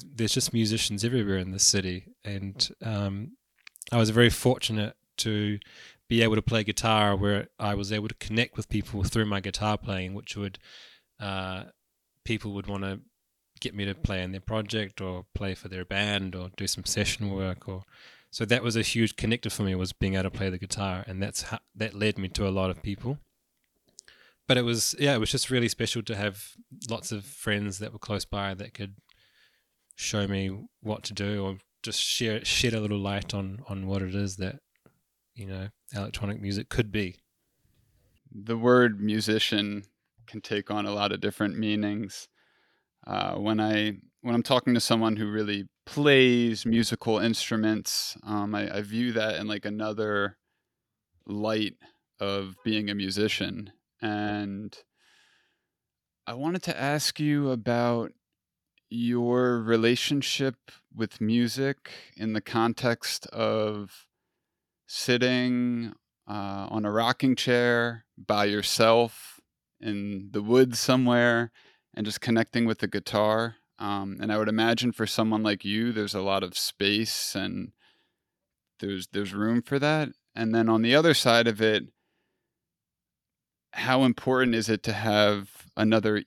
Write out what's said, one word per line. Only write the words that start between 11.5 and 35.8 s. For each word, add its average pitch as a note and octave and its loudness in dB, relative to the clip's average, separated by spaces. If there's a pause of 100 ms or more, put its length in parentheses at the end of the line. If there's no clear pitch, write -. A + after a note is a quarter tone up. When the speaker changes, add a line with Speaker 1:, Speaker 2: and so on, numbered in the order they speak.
Speaker 1:
people A2 -4
would G2 -8
wanna G2 -6 (600)
get - -8
me G2+ -6
to G2 -2
play F#2+ -2
in F#2 -6
their F#2+ -10
project G#2+ -4
or F#2 -8
play F#2+ -4
for - -12
their F#2 -8
band G2 -2
or F2+ -8
do G2 -6
some - -4
session - -2
work. F#2+ -4
Or, F#2+ -10 (460)
so - -6
that A#2 2
was A2+ 0
a A2+ 2
huge A2+ 0
connector A2+ -2
for - -2
me, F#2+ 0
was F2+ -2
being F#2+ 0
able F#2+ 0
to F#2+ -4
play F#2+ -4
the F#2 -6
guitar, F#2+ -6
and F#2+ -8
that's G2+ -4
ho-, A2+ -8 (180)
that G#2 -6
led G#2 0
me F#2+ -4
to G#2 -2
a - 0
lot F#2+ 0
of F2+ -8
people. A#2+ -6 (1300)
But B2+ 6
it B2 2
was, A#2 0
yeah, C#3+ 2
it A#2+ 2
was G#2+ 0
just - -2
really A#2+ 2
special A#2 -4
to G#2+ -8
have G2+ -6 (360)
lots - -6
of G2+ -6
friends G2+ -4
that G#2+ -10
were G#2+ -16
close G2+ -6
by G2 -4
that G2 -12
could G2+ -12 (1000)
show G2+ -2
me F#2+ -2 (300)
what G#2+ -6
to A2 -10
do G2+ -2
or F#2+ -6 (240)
just - -6
share, A2 -2
shed - 0
a A2 -2
little G#2 -2
light G2 -4
on, G2 -6
on F#2+ -8
what F#2+ -2
it F#2 -4
is G2 -2
that, F#2+ -8 (760)
you G2 -12
know, F#2+ -10 (260)